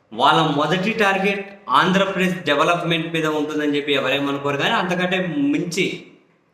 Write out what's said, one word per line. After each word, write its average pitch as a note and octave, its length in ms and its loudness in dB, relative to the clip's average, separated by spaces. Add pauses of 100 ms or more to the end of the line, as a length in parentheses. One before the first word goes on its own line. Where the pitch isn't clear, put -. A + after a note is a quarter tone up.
(120)
వాళ్ళ D3 300 4
మొదటి D#3 480 0
టార్గెట్ G3 800 -2
ఆంధ్రప్రదేశ్ F3+ 760 2
డెవలప్‌మెంట్ E3 720 0
మీద D#3 120 0
ఉంటుందని D3+ 500 -2
చెప్పి C#3+ 180 0
ఎవరేమనుకోరు. C#3 600 -2
కానీ F3+ 180 0
అంతకంటే F3+ 640 -2
మించి D#3 680 -2 (480)